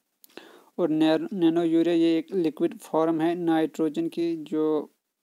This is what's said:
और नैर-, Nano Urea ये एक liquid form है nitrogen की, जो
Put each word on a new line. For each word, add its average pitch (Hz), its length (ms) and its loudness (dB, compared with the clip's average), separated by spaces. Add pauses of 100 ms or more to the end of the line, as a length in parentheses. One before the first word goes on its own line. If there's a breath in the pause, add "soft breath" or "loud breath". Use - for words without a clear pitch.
(800 loud breath)
और 170 100 2
नैर-, 156 440 2
Nano 170 300 2
Urea 165 320 2
ये 165 240 2
एक 160 160 -8
liquid 165 440 -2
form 160 420 -2
है 170 140 0
nitrogen 160 760 -2
की, 170 280 -4
जो 156 540 -2 (320)